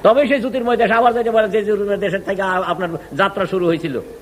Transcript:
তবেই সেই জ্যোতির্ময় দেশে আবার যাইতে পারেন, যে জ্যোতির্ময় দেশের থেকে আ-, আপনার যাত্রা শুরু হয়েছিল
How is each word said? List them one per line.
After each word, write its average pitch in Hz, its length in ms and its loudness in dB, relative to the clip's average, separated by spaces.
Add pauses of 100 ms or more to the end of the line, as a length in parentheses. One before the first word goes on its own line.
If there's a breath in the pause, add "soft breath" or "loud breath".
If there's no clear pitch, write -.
তবেই 240 240 6
সেই 277 120 2
জ্যোতির্ময় 240 380 -2
দেশে 220 160 2
আবার 240 200 4
যাইতে 233 180 0
পারেন, 220 180 2
যে 208 140 0
জ্যোতির্ময় 202 340 0
দেশের 185 240 -2
থেকে 196 200 -4
আ-, 190 200 0
আপনার 175 280 -4 (260 loud breath)
যাত্রা 196 300 0
শুরু 180 200 -2
হয়েছিল 160 340 -2 (220)